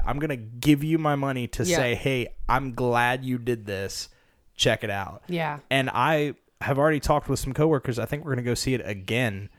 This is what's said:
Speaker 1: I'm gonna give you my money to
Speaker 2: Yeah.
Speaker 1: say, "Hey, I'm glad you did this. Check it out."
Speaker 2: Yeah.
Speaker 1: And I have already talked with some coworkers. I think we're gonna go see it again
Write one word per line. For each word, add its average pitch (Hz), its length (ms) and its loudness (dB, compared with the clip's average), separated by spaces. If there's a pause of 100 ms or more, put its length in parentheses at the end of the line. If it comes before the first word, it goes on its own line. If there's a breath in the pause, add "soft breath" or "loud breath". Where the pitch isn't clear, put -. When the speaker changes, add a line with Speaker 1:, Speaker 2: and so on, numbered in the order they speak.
Speaker 1:
I'm 131 140 0
gonna 147 180 -2
give 120 460 2
you 160 160 2
my 151 160 2
money 135 320 -2
to - 160 -2
Speaker 2:
Yeah. 175 140 2
Speaker 1:
say, 123 180 2
"Hey, 127 320 0 (200)
I'm 127 280 2
glad 123 500 2
you 127 140 -2
did 117 260 -2
this. 98 440 -6 (460)
Check - 280 2
it 107 80 -2
out." 98 360 -6
Speaker 2:
Yeah. 156 320 -4 (120)
Speaker 1:
And 131 180 2
I 147 460 2 (240)
have 139 200 0
already 151 200 4
talked 147 300 0
with 135 100 0
some 131 140 -6
coworkers. 139 460 2
I 110 60 -4
think 147 200 -6
we're 143 60 -4
gonna 123 100 -2
go 120 140 0
see 131 180 0
it 117 100 0
again 101 640 -2 (120)